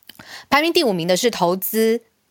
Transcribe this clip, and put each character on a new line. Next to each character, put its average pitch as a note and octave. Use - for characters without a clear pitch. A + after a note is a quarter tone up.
排 C#4+
名 E4
第 F4
五 A#3
名 E3+
的 F#3
是 A#3+
投 F3+
资 A3